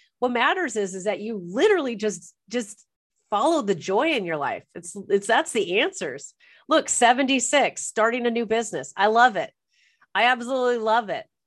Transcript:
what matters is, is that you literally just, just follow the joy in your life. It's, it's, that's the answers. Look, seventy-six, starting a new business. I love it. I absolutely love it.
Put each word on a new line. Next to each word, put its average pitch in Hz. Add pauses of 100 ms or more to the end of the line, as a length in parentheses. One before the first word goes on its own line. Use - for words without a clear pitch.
(180)
what 247
matters 277
is, 196
is 185
that 202
you 214
literally 269
just, 202 (140)
just 220 (440)
follow 285
the 202
joy 196
in 226
your 165
life. 131 (100)
It's, 175 (120)
it's, 196
that's 269
the 190
answers. 175 (320)
Look, 302
seventy-six, 254
starting 233
a 240
new 233
business. 220
I 214
love 226
it. - (600)
I 208
absolutely 247
love 220
it. 147 (200)